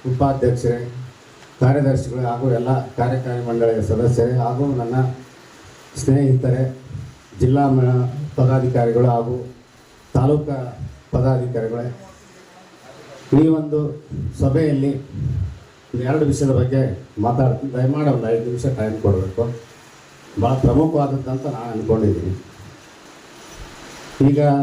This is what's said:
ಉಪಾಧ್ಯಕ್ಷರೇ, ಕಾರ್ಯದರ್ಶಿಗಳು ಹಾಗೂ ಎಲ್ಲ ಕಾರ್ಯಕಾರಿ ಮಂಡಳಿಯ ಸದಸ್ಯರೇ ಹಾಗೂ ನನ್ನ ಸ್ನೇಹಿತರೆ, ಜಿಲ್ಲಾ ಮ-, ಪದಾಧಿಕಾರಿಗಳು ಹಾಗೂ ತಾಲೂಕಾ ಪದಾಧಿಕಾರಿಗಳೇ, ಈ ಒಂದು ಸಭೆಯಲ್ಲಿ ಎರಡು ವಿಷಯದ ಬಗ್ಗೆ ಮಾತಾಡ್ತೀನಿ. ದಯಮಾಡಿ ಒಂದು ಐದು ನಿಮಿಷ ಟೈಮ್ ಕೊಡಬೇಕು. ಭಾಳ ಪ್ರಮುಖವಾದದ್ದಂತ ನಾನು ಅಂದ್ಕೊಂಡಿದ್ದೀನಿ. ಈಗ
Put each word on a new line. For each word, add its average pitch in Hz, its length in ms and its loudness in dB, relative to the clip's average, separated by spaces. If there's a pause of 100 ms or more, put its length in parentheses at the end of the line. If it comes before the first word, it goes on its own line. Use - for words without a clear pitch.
(140)
ಉಪಾಧ್ಯಕ್ಷರೇ, 123 760 0 (680)
ಕಾರ್ಯದರ್ಶಿಗಳು 131 640 2
ಹಾಗೂ 123 300 0
ಎಲ್ಲ 120 300 0
ಕಾರ್ಯಕಾರಿ 123 680 -4
ಮಂಡಳಿಯ 113 340 2
ಸದಸ್ಯರೇ 120 500 2
ಹಾಗೂ 123 340 0
ನನ್ನ 123 300 -2 (1000)
ಸ್ನೇಹಿತರೆ, 131 800 2 (600)
ಜಿಲ್ಲಾ 139 280 4
ಮ-, 127 420 4 (260)
ಪದಾಧಿಕಾರಿಗಳು 123 720 2
ಹಾಗೂ 123 460 -2 (600)
ತಾಲೂಕಾ 135 680 0 (320)
ಪದಾಧಿಕಾರಿಗಳೇ, 123 840 -2 (1500)
ಈ 160 40 4
ಒಂದು 151 560 -2 (360)
ಸಭೆಯಲ್ಲಿ 139 880 0 (760)
ಎರಡು 147 220 0
ವಿಷಯದ 139 240 0
ಬಗ್ಗೆ 131 580 0 (120)
ಮಾತಾಡ್ತೀನಿ. 123 540 0
ದಯಮಾಡಿ 143 360 0
ಒಂದು 113 200 0
ಐದು 117 160 0
ನಿಮಿಷ 123 200 -4
ಟೈಮ್ 107 360 -2
ಕೊಡಬೇಕು. 98 540 0 (880)
ಭಾಳ 123 120 2
ಪ್ರಮುಖವಾದದ್ದಂತ 135 920 0
ನಾನು 117 260 -8
ಅಂದ್ಕೊಂಡಿದ್ದೀನಿ. 104 640 0 (2000)
ಈಗ 147 120 2 (220)